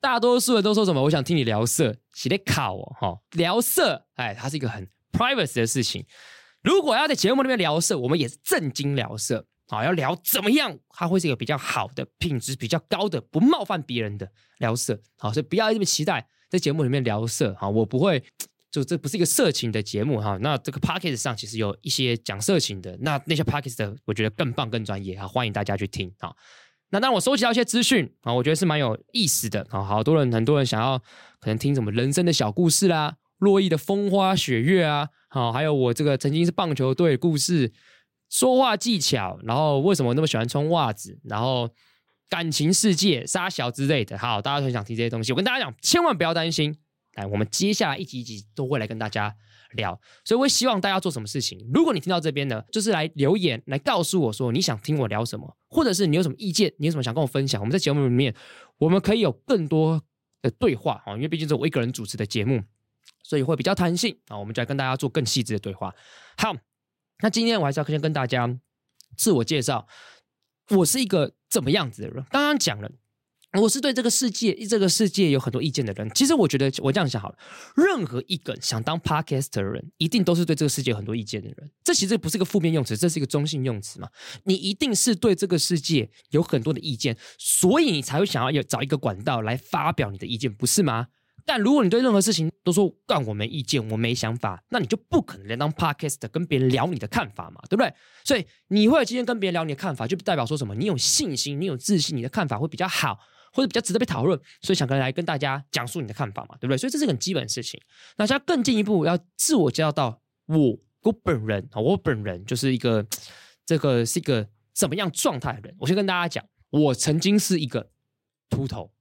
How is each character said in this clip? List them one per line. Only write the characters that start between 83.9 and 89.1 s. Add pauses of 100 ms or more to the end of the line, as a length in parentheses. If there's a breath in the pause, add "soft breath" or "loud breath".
嘛。 (360 loud breath)
你
一
定
是
对
这
个
世
界 (220 soft breath)
有
很
多
的
意
见， (180 loud breath)
所
以
你
才
会
想
要
有，
找
一
个
管